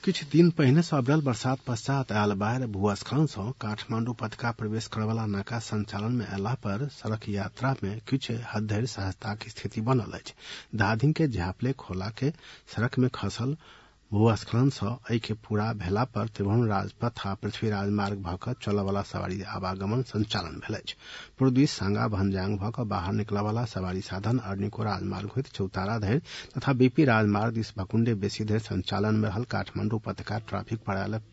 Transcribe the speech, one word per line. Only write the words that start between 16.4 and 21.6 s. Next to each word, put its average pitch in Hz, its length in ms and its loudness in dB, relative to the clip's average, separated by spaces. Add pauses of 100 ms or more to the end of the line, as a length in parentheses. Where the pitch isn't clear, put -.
राजपथ 101 520 -2
आ 98 140 -4
पृथ्वी 107 360 -4
राजमार्ग 101 500 0
भऽ 92 180 -4
कऽ 123 180 -4
चलयवला 101 480 0
सवारी 95 440 -4
आवागमन 98 560 -2
संचालन 98 560 -2
भेल - 160 -6
अछि। - 200 -10 (360)
पूर्व 131 220 4
दिस 139 180 6